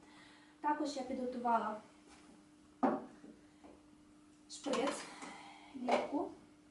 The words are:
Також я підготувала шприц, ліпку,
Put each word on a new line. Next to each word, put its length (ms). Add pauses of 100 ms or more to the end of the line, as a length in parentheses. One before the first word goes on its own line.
(600)
Також 360
я 60
підготувала 760 (2750)
шприц, 540 (720)
ліпку, 540 (400)